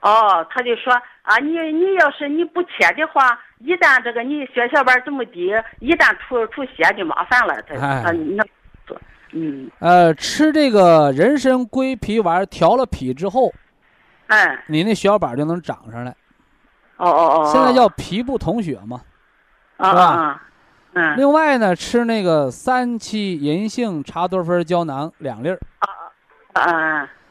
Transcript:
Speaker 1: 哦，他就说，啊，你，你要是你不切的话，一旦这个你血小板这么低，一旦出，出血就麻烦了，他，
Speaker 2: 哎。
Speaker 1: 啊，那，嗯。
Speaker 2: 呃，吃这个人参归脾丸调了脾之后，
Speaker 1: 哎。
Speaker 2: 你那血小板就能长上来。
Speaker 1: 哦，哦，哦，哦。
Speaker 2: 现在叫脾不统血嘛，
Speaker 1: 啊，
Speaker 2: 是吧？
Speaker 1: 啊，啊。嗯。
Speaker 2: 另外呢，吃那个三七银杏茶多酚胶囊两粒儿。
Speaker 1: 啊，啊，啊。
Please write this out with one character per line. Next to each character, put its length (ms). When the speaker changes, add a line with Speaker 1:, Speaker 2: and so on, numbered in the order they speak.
Speaker 1:
哦， 500
他 120
就 140
说， 160
啊， 160
你， 200
你 240
要 140
是 180
你 160
不 180
切 340
的 120
话， 300
一 160
旦 280
这 100
个 100
你 240
血 260
小 120
板 200
这 60
么 160
低， 240
一 120
旦 260
出， 280
出 180
血 200
就 80
麻 200
烦 220
了， 160
他， 120
Speaker 2:
哎。 280
Speaker 1:
啊， 100
那， 320
嗯。 380
Speaker 2:
呃， 340
吃 380
这 180
个 420
人 240
参 300
归 300
脾 240
丸 260
调 300
了 100
脾 260
之 160
后， 240
Speaker 1:
哎。 400
Speaker 2:
你 160
那 100
血 140
小 100
板 180
就 80
能 160
长 300
上 140
来。 80
Speaker 1:
哦， 140
哦， 240
哦， 80
哦。 100
Speaker 2:
现 80
在 120
叫 160
脾 340
不 160
统 240
血 240
嘛， 140
Speaker 1:
啊， 120
Speaker 2:
是 60
吧？ 60
Speaker 1:
啊， 200
啊。 200
嗯。 240
Speaker 2:
另 160
外 260
呢， 160
吃 300
那 180
个 280
三 460
七 380
银 340
杏 340
茶 260
多 160
酚 200
胶 200
囊 340
两 240
粒 60
儿。 100
Speaker 1:
啊， 80
啊， 200
啊。 380